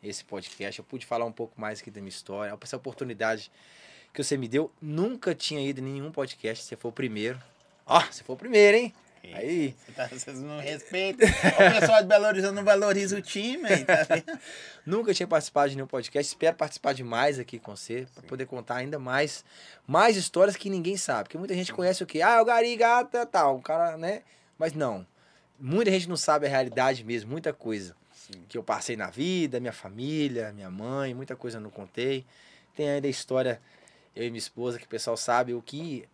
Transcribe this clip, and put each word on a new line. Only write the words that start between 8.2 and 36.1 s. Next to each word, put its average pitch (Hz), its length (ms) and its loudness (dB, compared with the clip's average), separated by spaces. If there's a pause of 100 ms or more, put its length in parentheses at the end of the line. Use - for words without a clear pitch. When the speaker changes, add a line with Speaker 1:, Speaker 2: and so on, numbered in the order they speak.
Speaker 1:
foi 131 120 -10
o - 40 -16
primeiro, 208 380 6
hein? 233 180 0 (280)
Speaker 2:
Isso. 85 140 -16
Speaker 1:
Aí. 139 480 -4
Speaker 2:
Você - 80 -20
tá, 127 160 -6
vocês 131 320 -12
não 147 200 -12
respeitam. 185 680 2
O 185 520 8
pessoal 220 220 10
de 185 60 -2
Belo 202 180 8
Horizonte 196 280 0
não 202 100 -4
valoriza 196 520 4
o 202 60 -4
time, 247 460 -6
aí, 165 160 4
tá 156 200 4
vendo? 165 340 -2 (180)
Speaker 1:
<laughs> - 300 -18
Nunca 214 260 0
tinha 175 140 -2
participado 147 440 2
de 135 60 -8
nenhum 135 120 -8
podcast. 139 400 -4
Espero 165 280 0
participar 143 380 -4
de 131 100 -10
mais 127 340 0
aqui 120 200 -10
com 104 180 -16
você, 123 380 -10
pra - 80 -20
Speaker 2:
Sim. - 60 -20
Speaker 1:
poder 131 180 -10
contar 120 300 -8
ainda 143 220 -6
mais, 135 460 -2 (420)
mais 202 300 6
histórias 190 400 6
que 202 140 -8
ninguém 185 260 -2
sabe. 117 280 -2
Porque - 120 -14
muita 190 180 -6
gente 180 120 -2
Speaker 2:
Sim. - 80 -10
Speaker 1:
conhece 185 280 0
o 170 40 -6
quê? 156 160 -2
Ah, 226 180 8
o 220 40 8
Gari 233 320 4
Gata, 240 500 2
tal, 147 300 4
o 127 60 -8
cara, 165 360 -2
né? 185 240 -6 (340)
Mas 160 160 -2
não. 120 340 -4 (520)
Muita 185 320 0
gente 185 180 0
não 175 80 -4
sabe 151 300 2
a - 20 0
realidade 131 560 0
mesmo, 113 260 -6
muita 160 220 -6
coisa 101 420 -8 (200)
Speaker 2:
Sim. 90 340 -20
Speaker 1:
que - 80 -12
eu 113 60 -8
passei 110 340 -4
na 98 140 -6
vida, 151 500 -2
minha 120 120 -8
família, 120 800 -6
minha 101 180 -16
mãe, 127 420 -6
muita 127 240 -12
coisa 117 220 -12
eu - 40 -12
não 104 80 -14
contei. 127 540 -6 (500)
Tem 147 140 -4
ainda 143 200 -2
a - 20 -2
história, 127 500 -2 (560)
eu 117 80 -8
e 120 60 -6
minha 117 80 -10
esposa, 120 400 -8
que - 80 -16
o - 20 -20
pessoal 117 280 -4
sabe 120 360 0
o 120 80 -6
que 143 540 -12